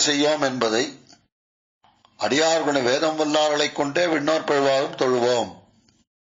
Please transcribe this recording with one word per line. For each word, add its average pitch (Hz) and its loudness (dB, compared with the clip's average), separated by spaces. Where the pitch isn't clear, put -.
செய்யோம் 147 0
என்பதை 123 0
அடியார்குண 147 0
வேதம் 151 0
வல்லார்களை 151 0
கொண்டே 143 -2
விண்ணோர் 156 -2
பழுவாரும் 139 0
தொழுவோம் 123 0